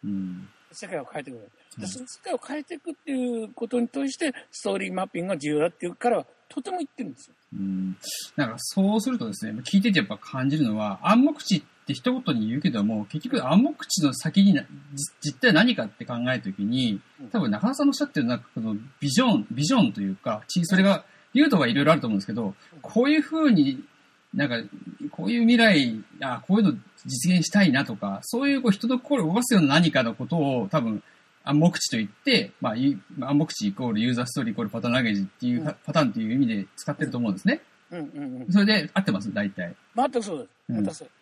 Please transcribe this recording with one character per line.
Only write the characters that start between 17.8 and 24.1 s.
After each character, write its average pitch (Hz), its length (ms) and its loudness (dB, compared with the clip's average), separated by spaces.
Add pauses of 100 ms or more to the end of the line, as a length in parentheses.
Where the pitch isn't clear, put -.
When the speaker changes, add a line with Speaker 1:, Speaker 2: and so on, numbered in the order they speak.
Speaker 1:
ん 285 40 6
の - 20 6
お - 20 2
っ - 20 -2
し - 80 -4
ゃ 294 40 0
っ 285 40 -12
て 151 120 -2
る 117 60 0
な 120 100 0
ん - 20 -6
か - 140 -18
こ - 80 -6
の 110 160 -4 (240)
ビ 143 80 -2
ジ 165 120 2
ョ 254 80 4
ン、 135 220 2
ビ 123 120 -2
ジ 208 120 2
ョ 226 60 6
ン 117 100 4
と - 80 -8
い 98 100 -2
う 95 60 -4
か、 107 320 -6
ち-、 175 180 0
そ 185 120 2
れ 190 60 6
が、 196 160 4
Speaker 2:
う - 0 -
ん。 - 40 -14 (300)
Speaker 1:
言 294 140 6
う - 20 2
と 196 100 4
は 135 80 4
い - 60 0
ろ 139 80 2
い 147 40 4
ろ 156 60 6
あ 165 40 8
る - 60 -2
と 123 60 -4
思 110 60 0
う 98 40 2
ん - 20 2
で - 20 -4
す - 60 -10
け - 60 -6
ど、 - 120 -4
Speaker 2:
う - 40 -2
ん。 - 40 -10 (280)
Speaker 1:
こ - 220 2
う 277 60 4
い 311 80 6
う 302 40 4
風 311 300 2
に、 139 320 4 (500)